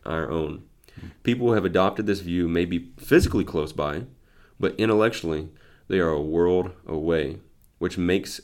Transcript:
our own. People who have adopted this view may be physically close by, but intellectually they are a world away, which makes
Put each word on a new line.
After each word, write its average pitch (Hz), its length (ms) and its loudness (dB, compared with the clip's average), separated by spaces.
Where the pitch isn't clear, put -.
our 80 240 -4
own. 78 340 -4
People 120 240 0
who 117 60 6
have 98 120 2
adopted 95 400 2
this 98 140 0
view 87 280 -2
may 85 180 2
be 87 320 -4
physically - 460 2
close 76 300 -4
by, 76 300 -4
but - 180 0
intellectually 107 720 0
they 95 120 0
are 85 100 2
a 76 120 0
world 87 500 2
away, 78 540 -2
which 90 180 -4
makes 92 460 0